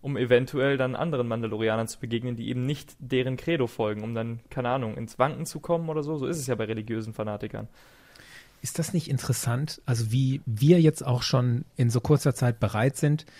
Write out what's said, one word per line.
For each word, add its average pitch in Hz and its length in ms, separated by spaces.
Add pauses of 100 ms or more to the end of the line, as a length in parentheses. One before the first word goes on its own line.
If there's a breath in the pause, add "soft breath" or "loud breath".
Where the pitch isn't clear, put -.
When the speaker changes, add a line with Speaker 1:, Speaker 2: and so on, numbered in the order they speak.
Speaker 1:
um 143 140
eventuell 131 640
dann 131 180
anderen 139 320
Mandalorianern 113 600
zu - 100
begegnen, 117 380
die 113 100
eben 123 180
nicht - 340
deren 127 360
Credo 147 320
folgen, 107 340
um 113 140
dann, 117 240 (100)
keine 123 200
Ahnung, 123 260
ins 117 240
Wanken 135 260
zu - 140
kommen 170 300
oder 151 140
so. 156 140
So 131 80
ist 160 120
es 127 100
ja 123 80
bei 110 80
religiösen 110 500
Fanatikern. 107 540 (960 loud breath)
Speaker 2:
Ist - 180
das 160 140
nicht 165 160
interessant, 127 760
also 117 280
wie 135 320
wir 135 340
jetzt 156 260
auch 123 160
schon 123 440 (100)
in 120 140
so 120 100
kurzer 143 340
Zeit 120 280
bereit 113 340
sind, 151 300 (140 loud breath)